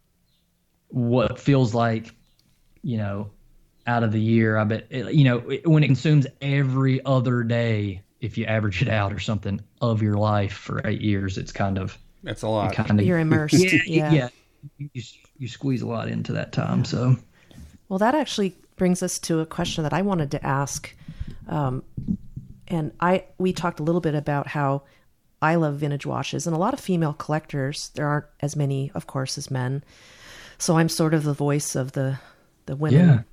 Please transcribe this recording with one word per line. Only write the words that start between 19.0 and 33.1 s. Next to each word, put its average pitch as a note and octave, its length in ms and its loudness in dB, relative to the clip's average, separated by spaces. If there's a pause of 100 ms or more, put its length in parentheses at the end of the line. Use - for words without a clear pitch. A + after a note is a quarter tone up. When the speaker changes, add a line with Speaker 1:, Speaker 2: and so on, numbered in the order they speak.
Speaker 3:
us F3+ 180 -4
to E3 200 0
a D#3+ 60 -2
question - 380 -4
that C#3+ 80 -2
I D#3+ 100 0
wanted F3 300 0
to D3 140 -6
ask. C#3 480 -4 (540)
Um, C#3 340 -2 (840)
and D#3+ 340 -4
I, F#3 240 2 (140)
we F#3 140 0
talked E3+ 280 -6
a - 20 -6
little E3+ 180 0
bit D#3 140 0
about D3 340 -2
how C#3+ 340 -2 (580)
I D#3 140 2
love D3+ 220 0
vintage C#3+ 280 -4
watches, C3+ 420 -4
and E3 80 -2
a D#3 40 0
lot G#3+ 160 0
of C4+ 60 -8
female E3 340 0
collectors, D3+ 800 -4
there D3 120 -2
aren't D3 200 -2 (140)
as D3 160 -4
many, C#3 380 -2
of - 120 -8
course, C3 320 -6
as - 120 -12
men. C3 320 -4 (760)
So - 180 2
I'm E3 120 4
sort D#3+ 260 2
of D#3 80 2
the D3 100 0
voice C#3+ 440 0
of C3+ 160 -4
the, C3+ 260 -2 (480)
the C#3+ 100 -8
women. D3+ 320 6
Speaker 1:
Yeah. A#2 140 6 (100)